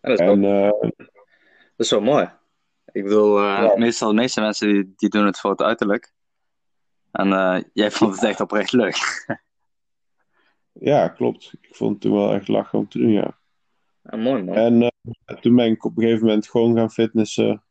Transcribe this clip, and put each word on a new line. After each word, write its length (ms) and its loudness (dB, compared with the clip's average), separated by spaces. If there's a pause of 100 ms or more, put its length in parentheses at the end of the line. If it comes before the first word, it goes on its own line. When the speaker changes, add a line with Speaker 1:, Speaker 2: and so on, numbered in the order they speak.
Speaker 1:
Ja, 100 -6
dat 100 2
is 60 2
Speaker 2:
En, 140 4
Speaker 1:
wel, 420 0
Speaker 2:
eh, 80 -4 (840)
Speaker 1:
dat 100 -4
is 40 -4
wel 100 2
mooi. 300 0 (640)
Ik 100 -8
bedoel, 360 2
eh, 60 2
Speaker 2:
Ja. 320 2
Speaker 1:
meestal 320 0
de 60 2
meeste 260 0
mensen 320 -2
die, 240 -2
die 120 0
doen 180 2
het 140 -4
voor 100 -2
het 120 -2
uiterlijk. 500 -2 (1000)
En, 200 -2
eh, 300 0 (100)
jij 180 0
vond 240 0
het 100 -4
echt 160 -2
oprecht 320 -4
leuk. 240 0 (300)
<laughs> 160 -10 (1300)
Speaker 2:
Ja, 360 0
klopt. 520 -6
Ik 140 -20
vond 180 -4
het 80 -8
toen 120 0
wel 220 0
echt 140 -6
lachen 300 -2
om 100 -4
te 100 -10
doen, 120 2
ja. 280 -2 (640)
Speaker 1:
Ja, 140 -14
mooi, 260 -4
man. 120 -8
Speaker 2:
En, 280 4
eh, 580 -6
toen 160 4
ben 100 4
ik 180 -2
op 120 -6
een 60 -2
gegeven 240 2
moment 220 0
gewoon 280 2
gaan 140 0
fitnessen. 800 -2